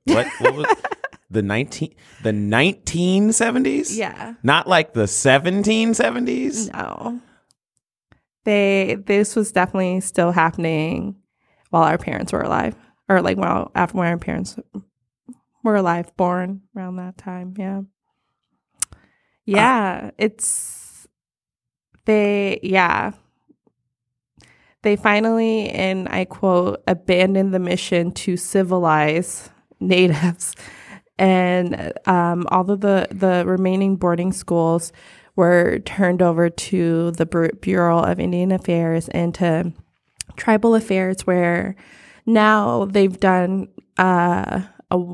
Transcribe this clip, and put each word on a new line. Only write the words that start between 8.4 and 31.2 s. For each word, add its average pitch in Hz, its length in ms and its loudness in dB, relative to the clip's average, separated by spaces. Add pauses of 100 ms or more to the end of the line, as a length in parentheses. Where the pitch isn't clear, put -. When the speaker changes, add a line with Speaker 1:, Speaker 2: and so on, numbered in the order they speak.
Speaker 2:
They, 196 580 2
this 208 320 2
was 214 160 0
definitely 185 500 0
still 175 300 0
happening 165 840 -2 (540)
while 170 140 2
our 160 140 2
parents - 360 -8
were - 80 -2
alive, - 340 -2 (340)
or, 185 120 4
like, 190 160 0
while, 185 380 -2
after, 180 220 -2
when 175 100 0
our 170 100 -2
parents - 400 -8 (1040)
were 214 120 2
alive, 175 420 -2
born 180 440 -2 (140)
around 185 220 -10
that 180 200 -14
time. 180 400 -12
Yeah. 196 240 -6 (1600)
Yeah, 214 640 2
Speaker 3:
Uh, - 100 -16
Speaker 2:
it's, - 920 -6 (960)
they, 202 580 0
yeah. 185 480 0 (1700)
They 208 120 2
finally, 220 760 0
and 190 400 -4
I 185 160 -2
quote, 185 600 0
"abandoned 190 640 2
the 185 60 0
mission 180 520 -2
to 180 260 -4
civilize 175 1120 0 (300)
natives." 180 760 2 (600)
And, 180 760 2 (120)